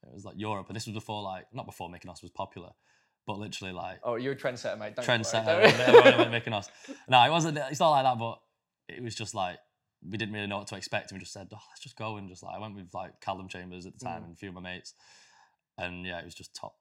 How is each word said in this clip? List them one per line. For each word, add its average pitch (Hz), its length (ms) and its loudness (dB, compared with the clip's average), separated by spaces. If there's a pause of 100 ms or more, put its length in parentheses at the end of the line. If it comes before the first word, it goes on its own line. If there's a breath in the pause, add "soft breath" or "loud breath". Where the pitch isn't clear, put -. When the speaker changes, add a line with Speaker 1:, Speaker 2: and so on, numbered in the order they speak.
Speaker 1:
It 62 60 -20
was, 92 120 -16
like, 95 120 -14
Europe. 104 320 -6
And 95 60 -10
this - 100 -8
was 107 80 -10
before, 104 280 -8
like, 95 320 -8
not 120 120 -10
before - 240 -12
Mykonos 87 320 -16
was 90 100 -18
popular, 92 380 -10 (580)
but 104 100 -6
literally, 98 360 -10
like, 90 300 -10
Speaker 2:
Oh, 117 120 -2
you're 127 180 -4
a 135 40 -8
trendsetter, 120 420 -6
mate. 107 160 -10
Don't 123 100 -6
Speaker 1:
trendsetter. 113 400 2
Speaker 2:
worry. 175 260 8
Don't - 360 10
Speaker 1:
Everyone 117 240 6
went 117 140 -2
Speaker 2:
<laughs> - 0 -
Speaker 1:
Mykonos. 104 240 -4 (380 loud breath)
No, 123 160 8
it 131 60 6
wasn't, 160 280 2
it's 143 220 -6
not 165 120 6
like 139 140 4
that, 127 120 2
but 113 220 -4 (480)
it - 160 -10
was 113 120 -8
just, - 200 -10
like, 90 220 -2 (500)
we 101 100 -8
didn't 107 160 -4
really 104 140 -4
know 101 120 -2
what 101 80 -12
to - 100 -10
expect. - 340 -6
And 95 80 -12
we - 20 -16
just 92 120 -16
said, 98 200 -14
"Oh, 110 60 -18 (120)
let's - 100 -20
just - 160 -20
go." 110 180 -6
And 101 140 -12
just, 90 120 -20
like, 92 140 -12
I 90 40 -10
went 104 140 -12
with, 95 200 -16
like, 92 260 -10
Callum 92 300 -8
Chambers 90 360 -12
at 92 60 -16
the - 140 -20
time 85 160 -8
Speaker 2:
Mm. 85 60 -16
Speaker 1:
and 85 60 -18
a 82 40 -20
few 101 100 -12
of 92 80 -12
my 92 60 -14
mates. 90 320 -14 (840 soft breath)
And, 90 280 -8
yeah, 87 140 -6
it 80 60 -12
was 82 80 -16
just - 220 -20
top. - 260 -14